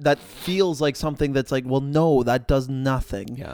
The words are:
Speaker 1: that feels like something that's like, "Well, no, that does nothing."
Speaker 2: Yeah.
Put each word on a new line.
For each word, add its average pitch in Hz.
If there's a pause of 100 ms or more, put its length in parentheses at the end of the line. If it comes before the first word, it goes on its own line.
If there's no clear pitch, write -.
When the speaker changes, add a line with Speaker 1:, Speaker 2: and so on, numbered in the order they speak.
Speaker 1:
that 143
feels 180
like 147
something 147
that's 131
like, 131
"Well, 135
no, 143
that 120
does 135
nothing." 131
Speaker 2:
Yeah. -